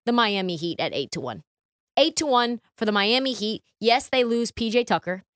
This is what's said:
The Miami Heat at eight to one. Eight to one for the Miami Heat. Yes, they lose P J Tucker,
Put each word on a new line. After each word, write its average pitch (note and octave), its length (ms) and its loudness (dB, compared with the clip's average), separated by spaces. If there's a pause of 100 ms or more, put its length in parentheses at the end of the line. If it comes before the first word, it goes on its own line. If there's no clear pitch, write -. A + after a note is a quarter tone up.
The A#3+ 80 2
Miami G3+ 420 2
Heat E3 240 -4
at D#3 140 -2
eight C3 180 -4
to - 80 -6
one. A#2 240 -8 (540)
Eight D#4+ 180 4
to D#4+ 100 0
one A#3+ 360 2 (160)
for A3 80 -4
the G#3+ 80 2
Miami A#3+ 400 2
Heat. G#3+ 300 -6 (180)
Yes, A#3 260 4
they C4 160 2
lose A#3 280 0
P A3+ 180 -4
J A#3+ 160 2
Tucker, F#3 380 -2 (120)